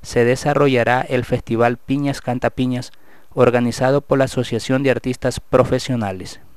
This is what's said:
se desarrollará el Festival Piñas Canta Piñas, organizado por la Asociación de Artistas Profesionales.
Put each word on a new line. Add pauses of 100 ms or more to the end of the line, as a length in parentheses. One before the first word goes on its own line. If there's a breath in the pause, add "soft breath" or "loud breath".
se
desarrollará
el
Festival
Piñas
Canta
Piñas, (420 soft breath)
organizado
por
la
Asociación
de
Artistas
Profesionales. (180)